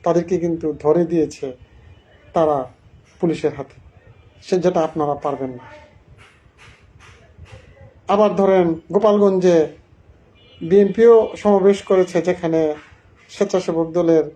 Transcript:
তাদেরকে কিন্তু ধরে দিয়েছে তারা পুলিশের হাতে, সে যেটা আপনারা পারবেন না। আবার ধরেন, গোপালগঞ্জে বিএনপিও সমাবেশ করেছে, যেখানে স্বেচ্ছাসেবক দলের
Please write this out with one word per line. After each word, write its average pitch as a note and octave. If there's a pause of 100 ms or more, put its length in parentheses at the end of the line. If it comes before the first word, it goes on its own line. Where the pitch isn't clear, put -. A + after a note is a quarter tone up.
তাদেরকে E3+
কিন্তু E3 (160)
ধরে D#3
দিয়েছে D#3+ (840)
তারা D#3 (600)
পুলিশের D#3
হাতে, - (640)
সে -
যেটা F3+
আপনারা D3
পারবেন C3+
না। - (2500)
আবার G3+
ধরেন, F#3+ (240)
গোপালগঞ্জে G3 (1040)
বিএনপিও G3+ (260)
সমাবেশ G3 (120)
করেছে, F#3 (100)
যেখানে E3 (680)
স্বেচ্ছাসেবক F3+ (100)
দলের E3 (120)